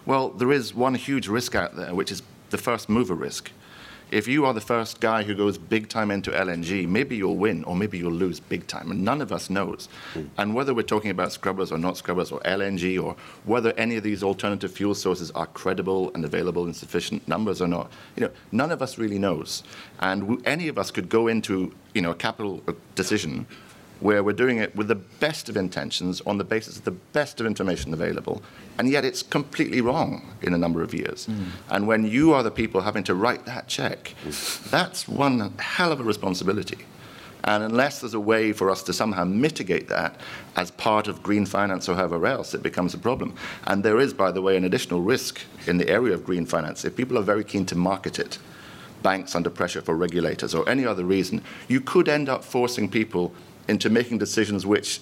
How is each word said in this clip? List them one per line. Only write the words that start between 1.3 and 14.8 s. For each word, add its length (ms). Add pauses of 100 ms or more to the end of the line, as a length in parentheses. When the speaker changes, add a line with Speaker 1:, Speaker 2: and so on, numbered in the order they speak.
Speaker 1:
out 220
there, 180
which 180
is 120 (260)
the 80
first 300
mover 260
risk. 380 (580)
If 160
you 200
are 80
the 80
first 400
guy 220
who 120
goes 220
big 320
time 220
into 220
L 160
N 140
G, 220
maybe 320
you'll 180
win, 300
or 100
maybe 220
you'll 160
lose 260
big 260
time, 240
and 140
none 180
of 120
us 160
knows. 400 (240)
Speaker 2:
Mm. 240
Speaker 1:
And 180
whether 180
we're 100
talking 280
about 220
scrubbers 400
or 40
not 200
scrubbers, 340
or 140
L 160
N 160
G, 200
or 200 (260)
whether 300
any 240
of 60
these 200
alternative 480
fuel 240